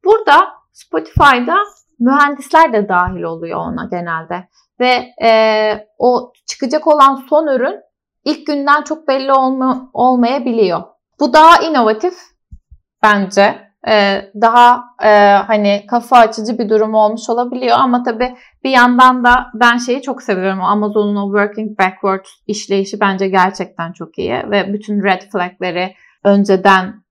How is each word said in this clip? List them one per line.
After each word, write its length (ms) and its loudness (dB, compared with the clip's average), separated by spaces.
Burada 440 2
Spotify'da 840 0
mühendisler 720 2
de 160 -2
dahil 340 -2
oluyor 360 -8
ona 320 -10
genelde. 580 -10
Ve, 240 0
e, 640 0
o 340 -2
çıkacak 400 -4
olan 440 2
son 160 0
ürün 340 -4
ilk 220 -6
günden 360 0
çok 260 -8
belli 240 -2
olma-, 600 -2
olmayabiliyor. 880 0
Bu 120 0
daha 300 8
inovatif 520 -2
bence. 600 0
Ee, 420 0
daha, 440 4
e, 60 2
hani 440 -2
kafa 280 2
açıcı 400 0
bir 100 -4
durum 260 0
olmuş 340 0
olabiliyor 500 -2
ama 240 0
tabii 320 -4
bir 60 -2
yandan 540 4
da 300 2
ben 220 4
şeyi 260 -4
çok 200 -8
seviyorum. 380 -4
O 40 -6
Amazon'un 520 -2
o 100 -4
working 520 -4
backwards 520 -4
işleyişi 540 -6
bence 280 -2
gerçekten 640 -4
çok 260 -16
iyi 320 -6
ve 220 -2
bütün 300 -6
red 200 -2
flag'leri 640 -6
önceden 880 0